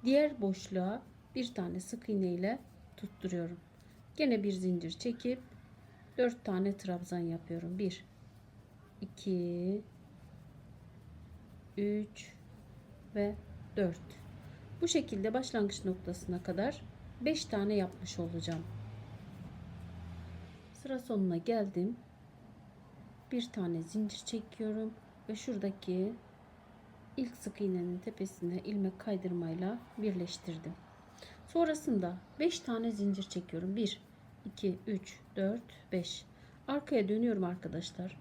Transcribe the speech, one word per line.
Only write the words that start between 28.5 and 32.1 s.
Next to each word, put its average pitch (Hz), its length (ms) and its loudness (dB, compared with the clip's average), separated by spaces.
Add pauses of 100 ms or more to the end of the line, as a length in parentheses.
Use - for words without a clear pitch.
ilmek 196 400 0
kaydırmayla 180 800 0 (200)
birleştirdim. 175 760 -2 (720)
Sonrasında 262 680 4 (220)